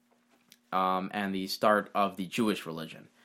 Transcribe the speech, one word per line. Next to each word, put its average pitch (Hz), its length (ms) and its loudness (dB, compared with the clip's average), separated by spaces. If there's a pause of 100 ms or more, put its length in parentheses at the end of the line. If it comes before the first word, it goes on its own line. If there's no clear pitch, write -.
(720)
um, 92 420 2
and 98 220 -2
the 95 120 -2
start 104 460 4
of 98 220 2
the 95 100 -6
Jewish 104 400 0
religion. 80 440 -10 (160)